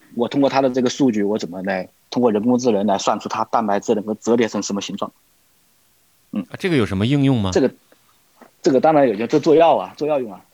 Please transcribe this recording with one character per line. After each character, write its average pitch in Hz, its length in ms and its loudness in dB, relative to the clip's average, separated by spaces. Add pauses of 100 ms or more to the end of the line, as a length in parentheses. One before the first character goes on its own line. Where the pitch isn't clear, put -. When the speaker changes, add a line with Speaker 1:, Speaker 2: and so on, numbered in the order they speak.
(160)
Speaker 1:
我 117 120 -2
通 143 140 -2
过 135 80 2
它 131 120 0
的 135 100 2
这 127 100 -2
个 123 80 2
数 131 220 2
据， 107 100 -2
我 101 160 0
怎 104 100 -8
么 90 140 -12
来 92 260 -4 (220)
通 123 140 -4
过 120 80 4
人 104 100 0
工 123 160 2
智 123 140 0
能 104 160 0
来 98 100 2
算 107 220 -2
出 - 100 -10
它 113 160 -4
蛋 117 220 -2
白 101 120 0
质 117 140 -2
能 104 100 -2
够 107 120 -6
折 110 200 -2
叠 117 120 2
成 101 160 -6
什 104 100 -8
么 98 80 -6
形 98 160 -10
状？ - 140 -10 (1200)
嗯。 104 180 -6
Speaker 2:
啊， - 80 -14
这 185 140 -4
个 160 40 2
有 107 120 2
什 95 100 -4
么 104 80 0
应 139 180 2
用 135 160 2
吗？ 95 140 -2
Speaker 1:
这 160 80 2
个， 127 100 2 (920)
这 160 80 2
个 127 80 4
当 156 160 4
然 139 120 4
有， 110 200 -2
就 151 120 0
做 151 140 2
药 156 240 6
啊， 92 180 -8
做 147 120 -10
药 147 120 -2
用 110 140 -10
啊。 92 100 -20 (100)